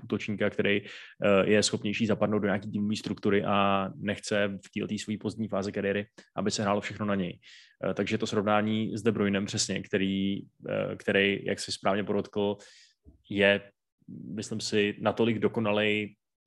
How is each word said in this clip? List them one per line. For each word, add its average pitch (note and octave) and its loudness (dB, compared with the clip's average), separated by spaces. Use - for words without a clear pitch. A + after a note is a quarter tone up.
útočníka, G#2 -2
který, G2+ 0
eh, - 2
je G#2 6
schopnější G#2+ -2
zapadnout G#2 2
do G2+ 0
nějaký G2 -2
týmové G#2 -2
struktury G2+ 0
a G2 2
nechce G#2 -2
v - -20
této G#2 -4
své G#2+ -6
pozdní G#2+ -6
fázi G2+ -4
kariéry, G2+ -2
aby G2 0
se - -2
hrálo G2+ 2
všechno G#2+ -6
na G2+ 0
něj. F#2 -4
Eh, F#2+ 0
takže G2+ 0
to G#2+ -4
srovnání G#2+ 0
s G2+ -6
De A2+ 4
Bruynem G2+ 0
přesně, G2 -2
který, G2 0
eh, G2+ -2
který, G2 2
jak G2+ -2
jsi - -8
správně G2+ 0
podotkl, G2+ -2
je, G2+ 2
myslím A2 -6
si, G#2 0
natolik A2 2
dokonalej G#2 0